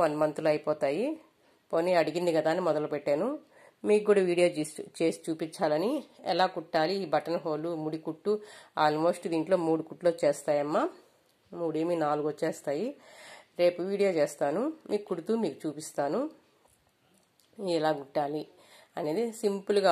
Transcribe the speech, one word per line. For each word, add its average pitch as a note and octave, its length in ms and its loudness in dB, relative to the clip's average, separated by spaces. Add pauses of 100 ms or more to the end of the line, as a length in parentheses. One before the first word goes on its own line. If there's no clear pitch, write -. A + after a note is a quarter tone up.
వన్ D3+ 180 2
మంత్లో D#3 320 2
అయిపోతాయి. D3+ 520 0 (680)
పోనీ E3+ 200 2 (100)
అడిగింది E3 360 0
కదా D#3 160 2
అని F3+ 160 0
మొదలుపెట్టాను. D3+ 580 0 (560)
మీకు G#3 260 4
కూడా G3 200 6
వీడియో F3 180 4 (100)
చేసి, - 260 -6 (140)
చేసి E3 280 2
చూపించాలని. D#3+ 680 -2 (400)
ఎలా F3+ 140 2 (100)
కుట్టాలి D#3+ 380 -2 (100)
ఈ - 100 -6
బటన్ D#3+ 300 0
హోల్, D#3 260 -4 (140)
ముడి D#3 220 -6
కుట్టు, E3 260 -4 (520)
almost D#3 400 2 (100)
దీంట్లో E3 240 2 (100)
మూడు D#3+ 220 2
కుట్లు F3 220 -2
వచ్చేస్తాయమ్మా, D3+ 720 0 (680)
మూడేమి E3+ 440 -2 (100)
నాలుగు D3 260 0
వచ్చేస్తాయి. D#3 560 -4 (720)
రేపు F3 280 4
వీడియో G3+ 300 2
చేస్తాను, D3 420 0 (280)
మీకు G#3 200 -2
కుడుతూ F3+ 240 -4 (100)
మీకు D3 200 -2
చూపిస్తాను D3+ 560 -4 (1600)
ఎలా D#3 200 2
కుట్టాలి D3 440 -4 (540)
అనేది. E3+ 280 -2 (160)
సింపుల్గా G3 500 2